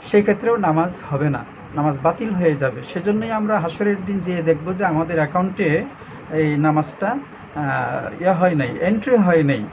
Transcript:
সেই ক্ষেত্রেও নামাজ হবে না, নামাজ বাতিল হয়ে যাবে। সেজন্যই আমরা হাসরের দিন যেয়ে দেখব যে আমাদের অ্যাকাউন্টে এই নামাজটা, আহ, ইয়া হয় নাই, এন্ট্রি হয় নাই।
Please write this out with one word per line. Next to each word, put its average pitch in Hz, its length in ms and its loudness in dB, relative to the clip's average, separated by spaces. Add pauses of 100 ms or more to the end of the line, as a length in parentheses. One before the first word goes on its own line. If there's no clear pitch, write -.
(100)
সেই 208 100 6
ক্ষেত্রেও 208 360 2
নামাজ 175 360 2 (180)
হবে 147 200 0
না, 117 140 -4 (300)
নামাজ 147 280 2
বাতিল 175 280 0
হয়ে 175 260 2
যাবে। 131 260 -2 (100)
সেজন্যই 208 380 -2
আমরা 214 300 0
হাসরের 196 360 0 (100)
দিন 196 140 -2
যেয়ে 175 220 -2
দেখব 160 360 0
যে 196 60 -2
আমাদের 165 320 0
অ্যাকাউন্টে 180 680 2 (460)
এই 156 260 2
নামাজটা, 156 540 0
আহ, 135 1120 -6
ইয়া 185 120 4
হয় 175 200 2
নাই, 135 260 -2
এন্ট্রি 220 360 2
হয় 180 260 6
নাই। 131 300 2